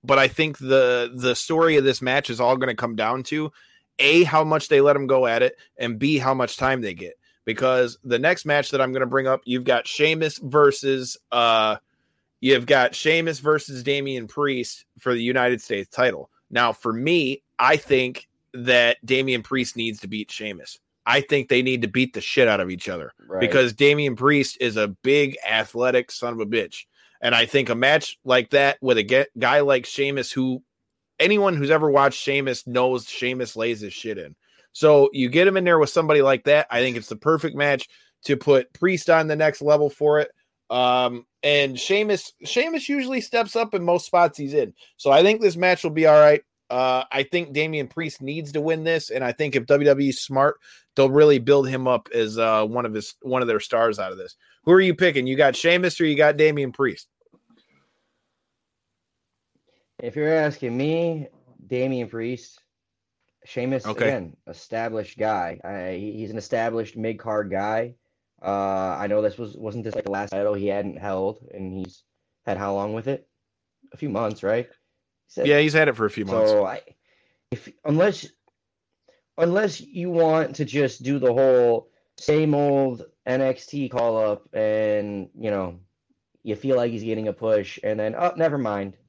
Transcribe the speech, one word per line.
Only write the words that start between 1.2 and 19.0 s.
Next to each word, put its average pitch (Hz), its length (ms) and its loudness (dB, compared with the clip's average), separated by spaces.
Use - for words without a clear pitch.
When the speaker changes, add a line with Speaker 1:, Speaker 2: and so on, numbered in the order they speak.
Speaker 1:
story 160 420 2
of 135 60 4
this 131 180 0
match 131 280 -2
is 117 100 -6
all 123 160 2
gonna 127 200 -4
come 117 200 -6
down 117 280 -4
to, 151 280 -6
A, 156 260 6
how 156 200 2
much 156 240 0
they 143 120 4
let 143 160 6
'em 139 120 -2
go 131 180 4
at 117 160 2
it, - 160 0
and 117 220 -6
B, 139 220 0
how 131 160 0
much 127 200 -4
time 131 260 -2
they 101 120 -6
get. 85 240 -14
Because 123 580 0
the 120 160 0
next 170 260 0
match 147 240 0
that 139 100 -2
I'm 131 140 0
gonna 131 140 -2
bring 135 180 -2
up, 131 200 0
you've 123 180 -4
got 123 240 0
Sheamus 156 500 -2
versus, 139 800 0
uh, 113 460 2
you've 123 260 4
got 127 260 4
Sheamus 160 460 -2
versus 143 420 -2
Damian 139 460 -4
Priest 135 580 -6
for 127 160 -2
the 117 80 -2
United 123 380 0
States 101 280 -6
title. 101 400 -2
Now, 117 220 2
for 110 200 -4
me, 135 480 -2
I 139 200 4
think 127 500 -2
that 120 520 2